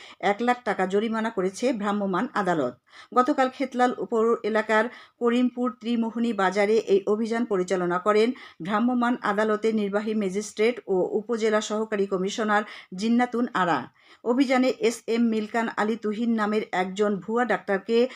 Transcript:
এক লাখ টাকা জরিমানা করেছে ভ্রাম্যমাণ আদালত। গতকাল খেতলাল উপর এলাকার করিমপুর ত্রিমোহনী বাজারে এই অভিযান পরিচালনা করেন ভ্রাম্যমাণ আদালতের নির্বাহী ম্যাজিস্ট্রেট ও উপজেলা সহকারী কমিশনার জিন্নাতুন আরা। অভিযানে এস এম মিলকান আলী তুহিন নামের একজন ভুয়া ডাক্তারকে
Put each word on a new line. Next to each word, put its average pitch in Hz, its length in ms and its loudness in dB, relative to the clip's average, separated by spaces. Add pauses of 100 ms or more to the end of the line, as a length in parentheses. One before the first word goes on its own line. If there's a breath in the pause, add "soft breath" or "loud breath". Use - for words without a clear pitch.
(200 loud breath)
এক 202 200 0
লাখ 240 240 2
টাকা 190 220 -2
জরিমানা 220 440 -2
করেছে 196 420 -2
ভ্রাম্যমাণ 202 600 -2
আদালত। 170 400 0 (400 loud breath)
গতকাল 262 340 2
খেতলাল 247 500 -2
উপর 226 440 0
এলাকার 214 420 2 (340 loud breath)
করিমপুর 247 640 0
ত্রিমোহনী 233 520 -2
বাজারে 202 440 2
এই 196 300 2
অভিযান 226 380 0
পরিচালনা 180 540 0
করেন 214 340 2 (300 loud breath)
ভ্রাম্যমাণ 240 600 0
আদালতের 214 520 0
নির্বাহী 208 400 -2
ম্যাজিস্ট্রেট 214 720 -2
ও 190 100 0 (160)
উপজেলা 214 480 0
সহকারী 214 460 -2
কমিশনার 208 560 0 (340 loud breath)
জিন্নাতুন 233 580 0
আরা। 165 340 0 (360 soft breath)
অভিযানে 254 540 2
এস 233 280 0
এম 233 160 2
মিলকান 220 540 0
আলী 214 200 0
তুহিন 220 380 -2
নামের 214 280 0 (100)
একজন 190 440 0
ভুয়া 233 280 -2
ডাক্তারকে 220 720 0